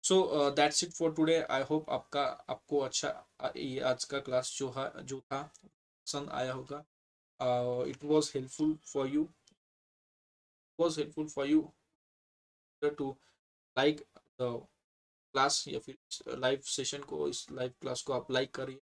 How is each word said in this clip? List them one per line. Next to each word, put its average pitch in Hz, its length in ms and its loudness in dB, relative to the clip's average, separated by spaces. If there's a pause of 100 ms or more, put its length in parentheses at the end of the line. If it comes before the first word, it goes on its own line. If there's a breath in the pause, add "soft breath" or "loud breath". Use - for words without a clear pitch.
So, 190 280 4
uh, 143 240 4
that's 151 280 4
it 165 180 -10
for 160 160 2
today। 160 320 4
I - 180 0
hope 156 220 0
आपका, 139 340 -2
आपको - 540 -4
अच्छा, - 500 -4 (120)
अ, 131 160 -4
ये 131 240 -4
आज 127 240 0
का 139 160 -4
class 127 380 -2
जो 135 120 -2
है, 135 320 -6
जो 131 180 -8
था, 139 220 -8 (220)
पसंद - 680 -10
आया 131 220 -2
होगा। 135 320 -10 (580)
Uh, 123 520 2
it - 100 -14
was 151 320 4
helpful 151 420 0
for 135 280 -2
you, 151 220 0 (1500)
was 160 180 2
helpful 151 300 -4 (100)
for 139 120 0
you 156 120 8 (1200)
to 143 320 -2 (640 soft breath)
like 151 200 4 (420)
the 120 200 -2 (760)
class 139 320 4
या 127 120 -6
फिर - 180 -16 (120)
इस - 180 -10
live 131 320 0
session 143 420 -4
को, 147 260 -2
इस - 220 -6
live 127 300 -4
class 127 220 -4
को 143 100 -4
आप 123 180 -2
like 131 240 0
करिए। 135 320 -8